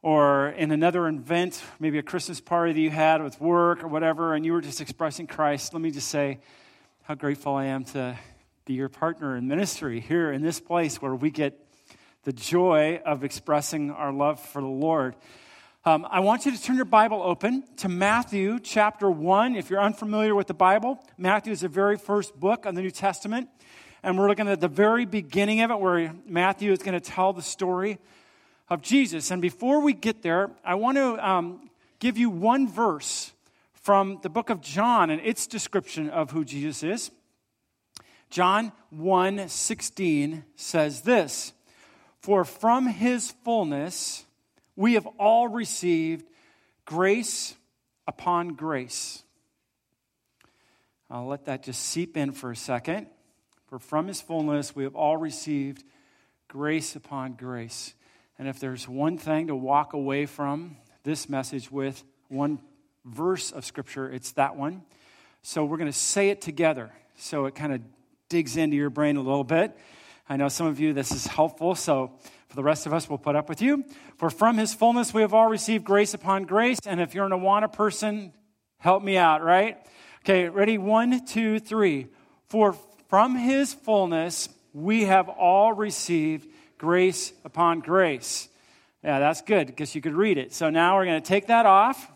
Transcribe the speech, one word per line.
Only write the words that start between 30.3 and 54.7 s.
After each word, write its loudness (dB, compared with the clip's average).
I -2
want 0
to, 0
um, -2
give -2
you 2
one 2
verse -2
from 2
the -6
book -4
of -4
John 2
and -2
its -4
description -4
of -2
who -4
Jesus -8
is. -6
John 2
one 0
sixteen -4
says -2
this, 0
"For 2
from 0
his -2
fullness -4
we 2
have 2
all 2
received -2
grace -2
upon -2
grace." -8
I'll -12
let -10
that -8
just -10
seep -6
in -2
for -10
a -10
second. -6
"For -16
from -4
his -10
fullness -4